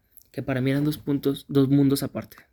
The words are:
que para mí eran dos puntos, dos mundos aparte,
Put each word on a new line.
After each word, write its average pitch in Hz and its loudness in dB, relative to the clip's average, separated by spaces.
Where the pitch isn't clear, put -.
que 131 -10
para 131 -4
mí 131 0
eran 143 0
dos 151 -4
puntos, 139 -4
dos 139 2
mundos 139 4
aparte, 110 -10